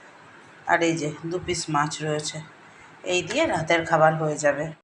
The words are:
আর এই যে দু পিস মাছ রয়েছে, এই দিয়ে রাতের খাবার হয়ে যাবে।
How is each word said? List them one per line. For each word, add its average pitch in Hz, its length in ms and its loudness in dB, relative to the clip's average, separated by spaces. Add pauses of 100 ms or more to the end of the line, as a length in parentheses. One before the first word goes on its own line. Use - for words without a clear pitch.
(680)
আর 170 160 4
এই 165 140 2
যে 147 160 -4 (140)
দু 175 200 -4
পিস 175 220 -4
মাছ 151 340 0
রয়েছে, 151 380 -4 (640)
এই 180 180 0
দিয়ে 254 240 0
রাতের 165 400 0
খাবার 160 300 4
হয়ে 151 200 -2
যাবে। 143 360 0 (120)